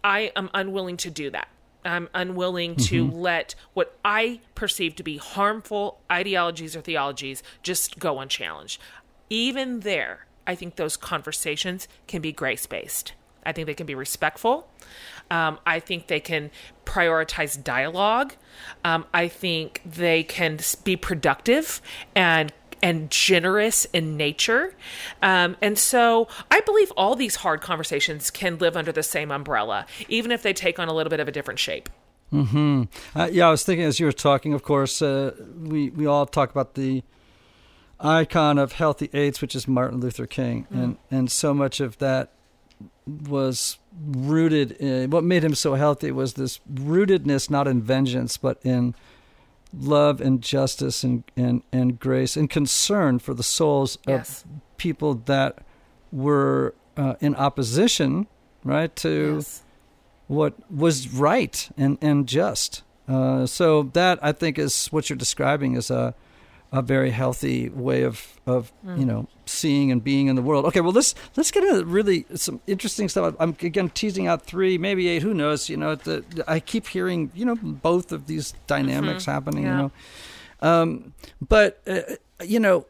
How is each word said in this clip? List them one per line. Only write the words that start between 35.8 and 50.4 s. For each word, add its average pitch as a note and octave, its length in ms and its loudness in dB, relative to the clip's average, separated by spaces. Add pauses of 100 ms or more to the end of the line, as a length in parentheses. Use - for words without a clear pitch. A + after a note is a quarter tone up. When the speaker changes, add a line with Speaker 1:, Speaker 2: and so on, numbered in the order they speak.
Speaker 2:
we D3+ 160 -2
all C#3+ 200 4
talk C#3 240 0
about - 260 -4
the C3 280 -2 (960)
icon D3+ 580 4
of C#3 160 2
healthy D3+ 400 0
aids, C#3+ 280 0
which C3+ 140 -6
is B2 120 -4
Martin B2+ 320 0
Luther A#2+ 280 -4
King. A#2+ 440 -4
Speaker 1:
Mm. B2+ 120 -2
Speaker 2:
And, B2 140 -2 (120)
and B2+ 220 0
so D3 220 0
much C#3 260 0
of B2+ 180 -4
that C3 340 -2 (760)
was C#3 680 -2 (280)
rooted D3 680 2
in, C3 360 0
what E3 140 4
made F3 200 4
him D#3 120 2
so C#3+ 200 0
healthy C#3+ 360 2
was C3 220 -2
this C3 260 -6 (120)
rootedness, D3 760 2
not C#3 180 2
in B2+ 140 2
vengeance, B2+ 560 0
but B2+ 260 -2
in B2 300 2 (840)
love D3 440 4
and C3 200 2